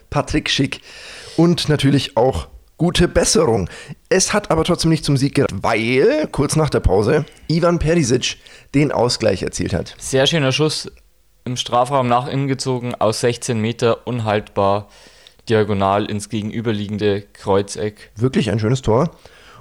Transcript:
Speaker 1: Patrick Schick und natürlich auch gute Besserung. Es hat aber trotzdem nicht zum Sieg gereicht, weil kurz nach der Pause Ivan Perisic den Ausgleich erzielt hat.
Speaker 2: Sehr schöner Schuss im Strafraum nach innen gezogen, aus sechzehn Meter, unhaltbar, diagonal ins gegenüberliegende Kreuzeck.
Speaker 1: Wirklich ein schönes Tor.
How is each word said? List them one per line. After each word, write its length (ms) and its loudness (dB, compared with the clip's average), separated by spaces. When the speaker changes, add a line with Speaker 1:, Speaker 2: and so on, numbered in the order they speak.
Speaker 1:
Patrick 400 -2
Schick 300 -2
und 320 2
natürlich 480 2
auch 320 0
gute 320 2
Besserung. 640 0
Es 240 0
hat 180 -2
aber 140 2
trotzdem 260 0
nicht 140 0
zum 120 2
Sieg 200 0
gereicht, 260 0
weil 720 2
kurz 240 0
nach 140 2
der 100 0
Pause 440 2
Ivan 300 2
Perisic 580 0
den 180 2
Ausgleich 500 0
erzielt 300 -4
hat. 260 -4
Speaker 2:
Sehr 280 0
schöner 260 0
Schuss 380 -2
im 120 -6
Strafraum 520 0
nach 180 2
innen 220 -4
gezogen, 480 -4
aus 240 0
sechzehn 400 -2
Meter, 460 0
unhaltbar, 840 -2
diagonal 580 2
ins 220 -6
gegenüberliegende 920 -2
Kreuzeck. 840 -4
Speaker 1:
Wirklich 340 0
ein 80 0
schönes 240 0
Tor. 280 2